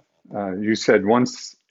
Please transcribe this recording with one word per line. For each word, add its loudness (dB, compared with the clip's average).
Uh, -6
you -2
said, 2
"Once 0